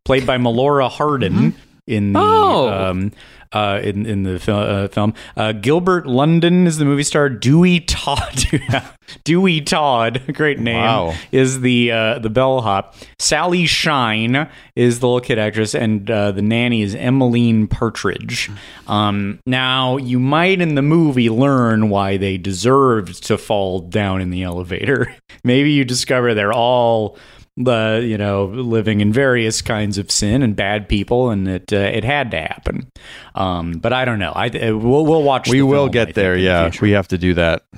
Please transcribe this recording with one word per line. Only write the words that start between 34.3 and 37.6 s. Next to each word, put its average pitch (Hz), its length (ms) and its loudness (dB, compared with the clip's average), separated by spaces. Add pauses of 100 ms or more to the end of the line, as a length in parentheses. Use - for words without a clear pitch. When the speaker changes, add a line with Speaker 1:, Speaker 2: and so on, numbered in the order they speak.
Speaker 1:
I, 104 140 -2
uh, 113 280 -2
we'll, 127 300 2
we'll 160 160 4
watch 135 260 0
Speaker 3:
We 123 100 4
Speaker 1:
the 139 80 4
Speaker 3:
will 143 180 2
Speaker 1:
film, 131 80 0
Speaker 3:
get 117 100 2
Speaker 1:
I - 40 0
think, 82 100 -8
Speaker 3:
there, 95 180 2
Speaker 1:
in 92 60 2
the 92 40 2
Speaker 3:
yeah. 87 260 4
Speaker 1:
future. - 140 -8
Speaker 3:
We 104 60 6
have 101 180 2
to 92 100 -2
do 90 160 2
that. 82 280 0 (160)